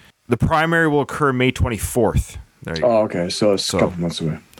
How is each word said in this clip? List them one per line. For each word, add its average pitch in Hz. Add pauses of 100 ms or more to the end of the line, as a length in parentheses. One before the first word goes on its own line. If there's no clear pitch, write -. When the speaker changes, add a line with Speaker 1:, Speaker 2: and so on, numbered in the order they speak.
(280)
Speaker 1:
The 120
primary 160
will 147
occur 135
May 127
twenty-fourth. - (280)
There 82
you 80
Speaker 2:
Oh, -
Speaker 1:
go. 117
Speaker 2:
okay. 90
So 104
it's 95
Speaker 1:
So. -
Speaker 2:
a -
couple 90
months 85
away. 78 (220)